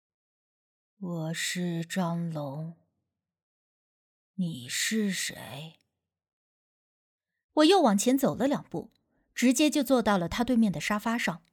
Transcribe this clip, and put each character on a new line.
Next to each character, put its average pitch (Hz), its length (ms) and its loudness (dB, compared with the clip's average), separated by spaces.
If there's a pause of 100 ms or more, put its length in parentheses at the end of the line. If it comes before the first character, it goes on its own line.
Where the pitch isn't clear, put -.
(1000)
我 170 360 -6
是 175 500 -4
张 170 460 -4
龙， 156 460 -8 (1600)
你 165 340 -6
是 214 420 -2
谁？ - 680 -8 (1800)
我 302 100 6
又 370 160 8
往 226 160 6
前 247 200 2
走 202 180 2
了 220 120 -2
两 269 180 -2
步， - 260 -10 (440)
直 247 180 4
接 302 180 4
就 302 120 2
坐 247 200 2
到 202 160 2
了 165 100 -2
他 240 160 -2
对 247 120 0
面 220 140 4
的 160 100 -2
沙 208 180 -2
发 226 180 -2
上。 180 260 -4 (100)